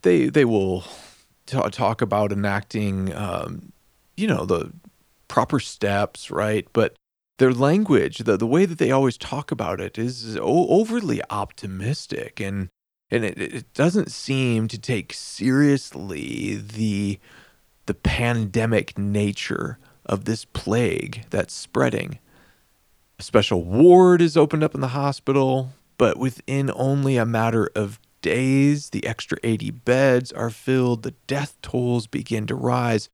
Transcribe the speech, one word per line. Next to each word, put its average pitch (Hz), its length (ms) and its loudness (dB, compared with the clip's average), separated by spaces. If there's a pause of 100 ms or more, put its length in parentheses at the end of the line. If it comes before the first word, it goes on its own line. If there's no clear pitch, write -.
they, 165 260 4
they 143 180 4
will 95 380 0 (640)
ta-, 123 240 -2
talk 107 320 -2
about 104 300 0
enacting, 101 840 -2
um, 90 560 -8 (460)
you 214 100 -2
know, 87 180 0
the 85 260 -2 (560)
proper 127 320 0
steps, - 720 -4
right? 107 440 -2
But 113 200 2 (460)
their 127 140 6
language, 139 640 2
the, 110 180 2
the 110 80 0
way 160 200 4
that 165 120 -8
they 127 140 2
always 135 260 2
talk - 320 -8
about 92 320 -4
it 95 160 -10
is 113 400 -6
o-, 117 300 2
overly 220 540 0 (100)
optimistic, 101 1080 -8
and, 98 300 -6 (400)
and 117 160 0
it, - 140 -6
it - 340 -8
doesn't 175 380 2
seem 123 560 0
to 107 100 -8
take 107 360 -6
seriously 101 1400 -2
the, 104 640 -4 (680)
the 104 80 -2
pandemic 113 1000 0
nature 101 840 -4 (260)
of 98 200 -2
this 113 200 -4
plague 110 840 -2
that's - 220 -4
spreading. - 680 -2 (1000)
A - 40 -16
special 101 400 2
ward 175 580 8
is 165 160 4
opened 156 260 2
up 156 120 -2
in 139 60 -4
the 131 80 -2
hospital, 135 840 0 (240)
but 110 200 4
within 135 580 -4
only 135 420 0
a 113 80 2
matter 113 500 0
of 104 240 -4 (220)
days, 135 680 0
the - 160 -6
extra - 380 -6
eighty 110 260 -2
beds 127 600 2
are 113 180 -4
filled, 123 540 -2
the 131 100 -8 (140)
death 139 340 -6
tolls 120 460 -2
begin 110 400 -6
to 120 80 -4
rise 120 580 0